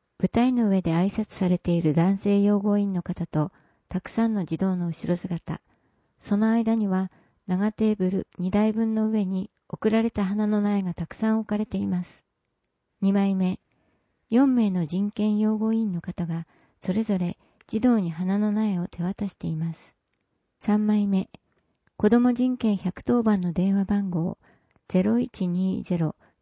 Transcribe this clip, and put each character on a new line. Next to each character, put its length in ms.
舞 100
台 240
の 140
上 140
で 100
挨 140
拶 280
さ 140
れ 100
て 140
い 100
る 120
男 240
性 240
養 180
護 180
員 160
の 80
方 240
と、 260
た 140
く 80
さ 180
ん 60
の 120
児 120
童 180
の 120
後 200
ろ 100
姿。 440
そ 180
の 140
間 240
に 120
は、 220
長 240
テ 220
ー 20
ブ 160
ル 160
二 140
台 220
分 200
の 140
上 180
に 240
送 200
ら 140
れ 80
た 120
花 220
の 160
苗 220
が 100
た 140
く 80
さ 160
ん 80
置 80
か 100
れ 80
て 140
い 80
ま 160
す。 200
二 100
枚 220
目。 260
四 240
名 160
の 160
人 240
権 300
擁 180
護 160
委 60
員 120
の 100
方 260
が、 180
そ 120
れ 100
ぞ 140
れ 200
児 160
童 160
に 140
花 260
の 140
苗 280
を 80
手 140
渡 260
し 60
て 140
い 80
ま 180
す。 220
三 260
枚 220
目。 220
子 120
ど 100
も 140
人 220
権 220
百 260
当 200
番 180
の 100
電 240
話 100
番 260
号、 260
ゼ 140
ロ 180
一 280
二 340
ゼ 160
ロ 180